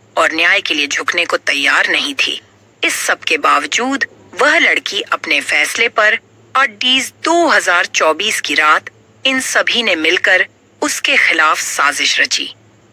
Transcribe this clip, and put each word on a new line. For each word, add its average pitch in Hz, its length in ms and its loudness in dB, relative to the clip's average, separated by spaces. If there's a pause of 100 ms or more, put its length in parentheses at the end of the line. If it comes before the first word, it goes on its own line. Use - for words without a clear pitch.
(180)
और 160 160 2
न्याय 160 280 0
के - 120 -4
लिए 147 140 -2
झुकने 165 380 -4
को 170 120 -2
तैयार 147 520 0
नहीं 147 260 -2
थी। - 260 -4 (420)
इस - 120 -2
सब - 280 -4
के 160 140 0
बावजूद 147 680 0 (280)
वह 294 260 2
लड़की 202 420 -2
अपने 151 400 -4
फैसले 151 460 -2
पर 220 320 2 (360)
अड्डीज 254 580 0 (100)
दो 339 240 4
हज़ार 185 380 2
चौबीस 170 560 0
की 147 140 -4
रात 156 300 4 (400)
इन 262 160 0
सभी 226 420 -2
ने 196 120 0
मिलकर 180 520 2 (340)
उसके 285 360 -2
खिलाफ 156 420 2
साजिश 143 640 -2
रची। - 340 -4 (380)